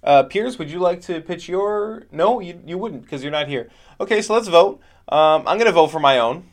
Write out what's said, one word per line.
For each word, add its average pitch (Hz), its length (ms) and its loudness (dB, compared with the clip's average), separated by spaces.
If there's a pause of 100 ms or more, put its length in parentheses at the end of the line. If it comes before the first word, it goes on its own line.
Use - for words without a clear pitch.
Uh, 139 220 4
Piers, 214 340 -4
would 147 140 -10
you 170 80 -10
like 175 220 0
to 170 180 -8
pitch 175 300 -12
your, 208 600 -4
no, 196 300 0
you, 175 260 -14
you 165 120 -8
wouldn't, 180 300 -10
'cause 139 140 -10
you're 147 120 -8
not 147 160 -4
here. 123 200 -6 (300)
Okay, 208 220 0
so 208 120 -4
let's 226 140 0
vote. 180 320 4 (300)
Um, 156 360 2
I'm 175 120 0
gonna 220 160 2
vote 160 160 4
for 156 100 -6
my 139 180 4
own. 123 360 -2